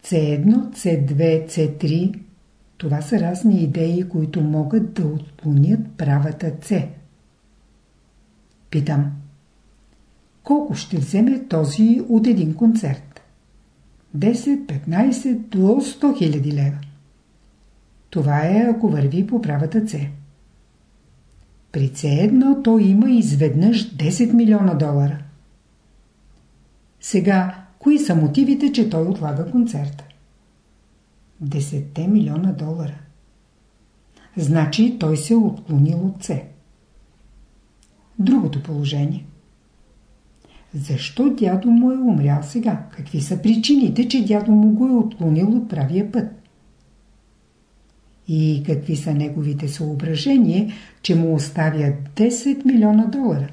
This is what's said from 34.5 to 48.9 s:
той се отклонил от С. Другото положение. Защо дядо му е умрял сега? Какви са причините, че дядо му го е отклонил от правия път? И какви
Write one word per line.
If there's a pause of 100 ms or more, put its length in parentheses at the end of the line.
той
се
отклонил
от
С. (1800)
Другото
положение. (1500)
Защо
дядо
му
е
умрял
сега?
Какви
са
причините,
че
дядо
му
го
е
отклонил
от
правия
път? (2000)
И
какви